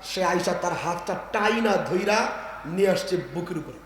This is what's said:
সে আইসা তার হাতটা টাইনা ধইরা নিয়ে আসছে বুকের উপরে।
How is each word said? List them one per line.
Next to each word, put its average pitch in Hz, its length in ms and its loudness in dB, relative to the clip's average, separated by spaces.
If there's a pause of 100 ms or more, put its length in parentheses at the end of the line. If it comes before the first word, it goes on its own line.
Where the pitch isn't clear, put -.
সে - 200 -4
আইসা 175 300 2
তার 175 180 0 (140)
হাতটা 175 300 -4 (160)
টাইনা 220 400 2
ধইরা 202 560 2 (380)
নিয়ে 190 240 4
আসছে 180 280 2 (160)
বুকের 170 240 -6
উপরে। 143 280 -10